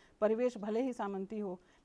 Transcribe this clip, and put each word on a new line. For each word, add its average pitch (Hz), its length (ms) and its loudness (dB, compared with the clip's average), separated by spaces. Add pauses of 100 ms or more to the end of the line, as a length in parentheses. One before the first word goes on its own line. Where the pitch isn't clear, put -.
(200)
परिवेश 226 380 4
भले 214 240 0
ही 262 100 0
सामंती 196 460 -4
हो, 190 220 -4 (240)